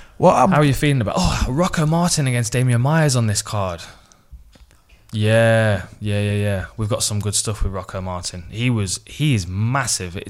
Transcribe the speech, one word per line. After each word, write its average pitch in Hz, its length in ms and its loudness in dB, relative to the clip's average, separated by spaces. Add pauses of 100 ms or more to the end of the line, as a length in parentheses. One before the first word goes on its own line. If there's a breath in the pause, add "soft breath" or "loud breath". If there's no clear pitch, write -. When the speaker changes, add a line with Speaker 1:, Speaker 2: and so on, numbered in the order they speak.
(180 loud breath)
Speaker 1:
What, - 180 6
um, 190 160 4
Speaker 2:
How 143 60 4
are 151 80 6
you 139 80 4
feeling 139 280 0
about, 98 160 -2
oh, 160 320 0
Rocco 165 360 0
Martin 165 420 2
against 120 260 -2
Damian 123 280 2
Maia 151 360 2
on 117 100 2
this 101 140 0
card? 92 400 -4 (1300 loud breath)
Yeah, 110 760 2 (120)
yeah, 104 220 -2
yeah, 104 120 0
yeah. 101 320 -2 (120)
We've 110 120 -2
got 120 120 -4
some 104 180 -2
good 101 140 -2
stuff - 300 -4
with 98 100 -2
Rocco 95 260 -8
Martin. 90 520 -8
He 113 180 -2
was, 104 380 -2
he 147 260 0
is 92 140 0
massive. 101 720 -2 (100)